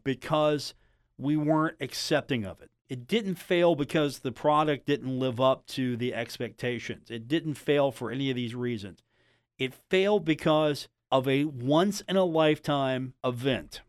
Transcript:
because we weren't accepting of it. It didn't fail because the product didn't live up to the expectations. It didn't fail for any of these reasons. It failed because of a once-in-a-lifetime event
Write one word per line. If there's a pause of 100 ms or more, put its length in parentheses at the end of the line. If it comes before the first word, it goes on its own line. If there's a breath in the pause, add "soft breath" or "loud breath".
because (420)
we
weren't
accepting
of
it. (200)
It
didn't
fail
because
the
product
didn't
live
up
to
the
expectations.
It
didn't
fail
for
any
of
these
reasons. (560)
It (160)
failed
because (240)
of
a
once-in-a-lifetime (120)
event